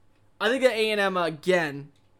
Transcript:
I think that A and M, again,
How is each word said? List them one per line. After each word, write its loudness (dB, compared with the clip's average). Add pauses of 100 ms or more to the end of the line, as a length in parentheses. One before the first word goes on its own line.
(400)
I 2
think 2
that 4
A 0
and 0
M, 0
again, -2 (300)